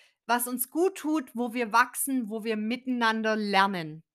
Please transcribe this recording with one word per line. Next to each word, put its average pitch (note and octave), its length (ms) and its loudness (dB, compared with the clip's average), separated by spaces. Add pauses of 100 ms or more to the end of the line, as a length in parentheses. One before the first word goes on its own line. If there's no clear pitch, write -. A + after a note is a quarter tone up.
(260)
was A#3+ 220 0
uns B3 220 -6
gut F#4+ 260 2
tut, D4+ 380 -2
wo A#3+ 180 -2
wir A#3 200 -2
wachsen, B3 580 0
wo G#3+ 140 -6
wir A3 120 0
miteinander A3+ 800 0
lernen. F#3+ 640 0 (120)